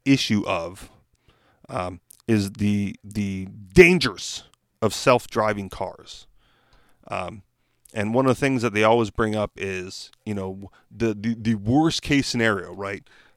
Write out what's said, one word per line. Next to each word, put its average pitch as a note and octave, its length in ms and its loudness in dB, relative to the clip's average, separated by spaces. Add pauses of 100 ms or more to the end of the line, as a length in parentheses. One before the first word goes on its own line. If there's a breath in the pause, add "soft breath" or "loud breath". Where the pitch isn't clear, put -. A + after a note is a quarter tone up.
issue C3 420 4
of, F2+ 420 -6 (800)
um, F2+ 320 -8 (260)
is G#2 280 2
the, G2+ 500 0
the G2 440 -6 (260)
dangers E3+ 680 4 (380)
of G#2+ 120 0
self-driving G#2+ 760 0
cars. - 580 -12 (840)
Um, F#2+ 320 -8 (520)
and G#2+ 200 -2
one C3 120 2
of C3 40 2
the - 100 2
things C3+ 220 0
that A2+ 120 -2
they G#2+ 120 2
always A2+ 240 4
bring G#2+ 260 -2
up G#2 220 -2
is, F#2 520 -10 (160)
you G#2+ 80 -4
know, G2 380 -8 (180 soft breath)
the, A2+ 240 -2
the, A2 220 -2
the A2+ 200 0
worst C3 460 2
case C#3+ 260 0
scenario, G2+ 460 0
right? G2 300 -10 (340 soft breath)